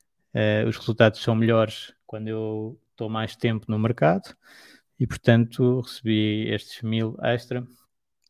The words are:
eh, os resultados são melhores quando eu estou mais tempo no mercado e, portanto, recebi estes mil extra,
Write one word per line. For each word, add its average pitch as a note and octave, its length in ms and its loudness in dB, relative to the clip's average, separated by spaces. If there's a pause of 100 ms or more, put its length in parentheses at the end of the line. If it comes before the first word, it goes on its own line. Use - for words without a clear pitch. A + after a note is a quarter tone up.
(340)
eh, G#2+ 340 2
os A2 100 -2
resultados A2 440 2
são A#2 140 0
melhores A2+ 580 0 (120)
quando A2 240 -10
eu A2 500 -6 (120)
estou A2 180 -8
mais A2 260 -4
tempo A2+ 340 -2
no G#2+ 100 0
mercado D3 560 0 (640)
e, B2 80 0
portanto, B2 720 2
recebi G#2+ 680 -2
estes - 340 -8
mil A2+ 380 -2
extra, A#2+ 440 -2 (640)